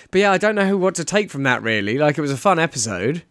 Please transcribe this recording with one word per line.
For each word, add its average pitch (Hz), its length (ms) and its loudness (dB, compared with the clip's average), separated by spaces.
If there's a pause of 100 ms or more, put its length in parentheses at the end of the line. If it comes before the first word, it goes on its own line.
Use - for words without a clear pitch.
(120)
But 185 80 2
yeah, 202 120 4
I 185 60 4
don't 208 180 0
know 196 120 0
who, 196 100 0
what 185 180 0
to 170 100 -6
take 202 260 -2
from 139 120 -6
that, 123 200 2
really. 110 340 0
Like, 147 200 2
it 165 40 -4
was 143 100 -2
a 135 60 -4
fun 180 220 2
episode. 120 720 -2